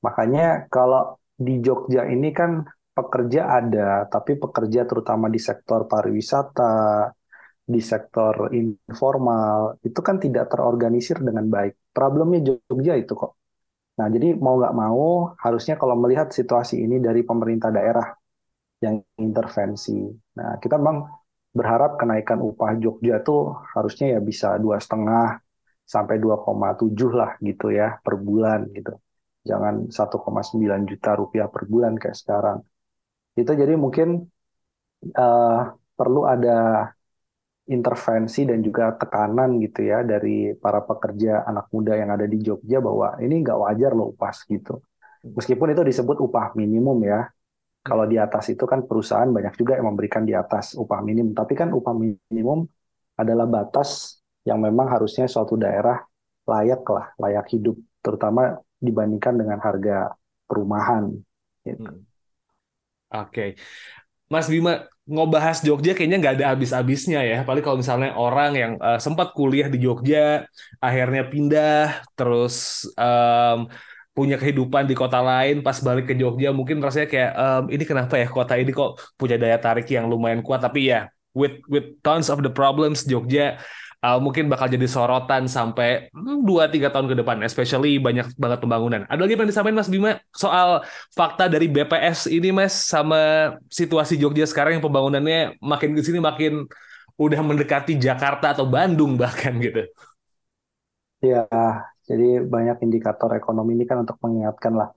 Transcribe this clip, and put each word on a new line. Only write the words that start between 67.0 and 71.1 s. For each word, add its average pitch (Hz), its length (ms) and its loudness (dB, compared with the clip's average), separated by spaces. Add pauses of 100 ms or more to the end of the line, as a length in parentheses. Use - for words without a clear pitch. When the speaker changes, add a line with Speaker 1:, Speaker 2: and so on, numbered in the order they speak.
Speaker 2:
ya. 117 160 0
Paling 135 240 -2
kalau 131 160 0
misalnya 131 320 -2
orang 135 400 2
yang, 117 240 0
eh, 117 240 0
sempat 165 320 -2
kuliah 139 320 2
di 131 160 -2
Jogja, 147 640 2 (320)
akhirnya 127 480 0